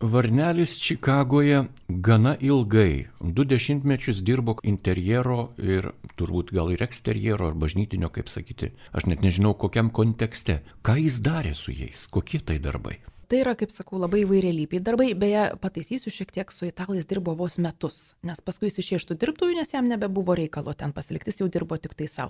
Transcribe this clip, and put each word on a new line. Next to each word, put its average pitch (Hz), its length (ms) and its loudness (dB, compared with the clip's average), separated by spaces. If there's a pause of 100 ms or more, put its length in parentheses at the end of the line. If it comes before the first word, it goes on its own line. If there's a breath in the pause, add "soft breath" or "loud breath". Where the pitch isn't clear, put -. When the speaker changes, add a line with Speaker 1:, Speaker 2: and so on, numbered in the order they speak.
Speaker 1:
Varnelis 127 800 2
Čikagoje 139 840 4 (220)
gana 113 520 6
ilgai, 107 680 4 (100)
du 87 240 0
dešimtmečius 135 800 0
dirbo 113 300 2 (100)
interjero 107 840 0 (100)
ir 95 300 0 (260)
turbūt 87 400 -2
gal 87 160 0
ir 87 140 -2
eksterjero 104 640 -2
ar 78 100 -4
bažnytinio, 87 480 -2
kaip - 240 -8
sakyti, - 400 -8 (240 loud breath)
aš - 160 0
net 78 80 -2
nežinau, 98 320 4
kokiam 113 400 0
kontekste. 113 680 0 (180 soft breath)
Ką 113 220 2
jis 131 180 0
darė 147 320 -2
su - 240 -8
jais, - 320 -12
kokie - 320 -4
tai 160 240 -4
darbai? - 320 -6 (340 soft breath)
Speaker 2:
Tai 247 80 4
yra, 254 160 2
kaip 214 160 -6
sakau, - 320 -16
labai 202 220 2
įvairialypiai 180 580 2
darbai. 233 320 2
Beje, 202 300 2 (180)
pataisysiu 190 480 -6
šiek - 240 -10
tiek, - 160 -6
su - 160 -8
italais 180 400 -4
dirbo 175 320 -4
vos 175 240 -4
metus, - 540 -6 (100)
nes 170 160 -8
paskui - 240 -6
jis 196 160 -4
išėjo 175 160 -2
iš - 80 -6
tų 170 160 -6
dirbtuvių, 330 380 0
nes 311 100 -4
jam 262 160 0
nebebuvo 196 480 0
reikalo 151 400 -4
ten - 220 -6
pasilikti, 156 340 -8
jis - 140 -8
jau 185 100 2
dirbo 165 240 -2
tik - 160 -14
tai 151 160 -8
sau. 127 200 -8